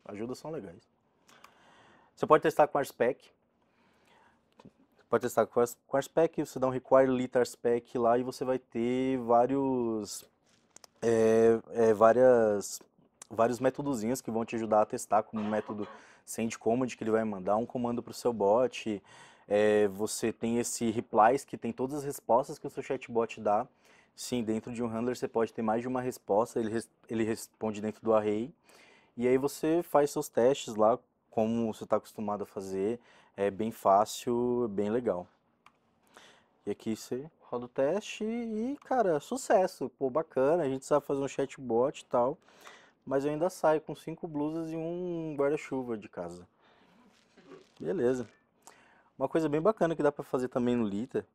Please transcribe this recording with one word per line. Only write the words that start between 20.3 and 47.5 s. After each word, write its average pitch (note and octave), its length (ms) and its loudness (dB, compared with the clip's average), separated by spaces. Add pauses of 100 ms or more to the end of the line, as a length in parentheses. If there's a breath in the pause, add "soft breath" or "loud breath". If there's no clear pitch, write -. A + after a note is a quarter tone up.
tem A#2 280 -2
esse A#2+ 320 -2
replies A2+ 520 4
que - 140 -12
tem A#2 160 -8
todas C3+ 280 -6
as C3+ 40 -12
respostas C#3 540 -2
que - 80 -14
o C#3 40 -10
seu C#3 120 -10
chatbot A#2 580 -4
dá. G#2+ 260 0 (480 soft breath)
Sim, B2 300 -6
dentro A2 300 -4
de A#2 80 -6
um A#2+ 60 -4
handler A#2 280 -4
você - 100 -6
pode A2+ 280 -2
ter A#2 80 -6
mais A2 180 0
de A#2+ 80 -8
uma B2+ 140 -4
resposta, A#2+ 580 -2
ele A2+ 80 -2
res-, A2 220 -4 (180)
ele A2+ 160 -2
responde G#2+ 560 -6
dentro G#2 220 -8
do A2 100 2
array. G#2+ 400 0 (640 soft breath)
E A#2+ 100 -2
aí B2+ 120 4
você D#3 440 0
faz D3 280 2
seus - 180 -6
testes B2 460 2
lá, G#2+ 240 4 (320)
como A2+ 420 -2
você G#2 140 -12
tá A2 100 0
acostumado G#2 460 -6
a G2 40 -6
fazer. G2 540 -6 (360 soft breath)
É G2+ 160 0
bem G#2+ 180 -4
fácil, A#2+ 1000 2
bem G2+ 220 -2
legal. G#2+ 340 -2 (1400 loud breath)
E G#2 60 -6
aqui A2 240 -6
você C3 340 -10 (120)
roda B2 240 -10
o - 20 -20
teste D#3+ 560 -4
e, A3+ 600 -6
cara, G3 360 0
sucesso. F#3+ 760 0
Pô, C3+ 140 -2
bacana, C#3 540 0
a C3+ 40 -2
gente C3+ 160 -6
sabe D3 220 2
fazer C#3 160 -2
um C#3 60 -4
chatbot C3 720 -2
e - 60 -20
tal. B2+ 300 0 (680 loud breath)
Mas C3+ 180 -2
eu D3 60 0
ainda D3+ 180 -2
saio D#3 320 0
com D#3 140 -12
cinco D#3+ 320 -12
blusas D#3+ 460 -6
e D#3+ 40 -8
um E3 600 -6
guarda-chuva C#3 580 -2
de G#2+ 120 -16
casa. F2 400 -12 (1300 soft breath)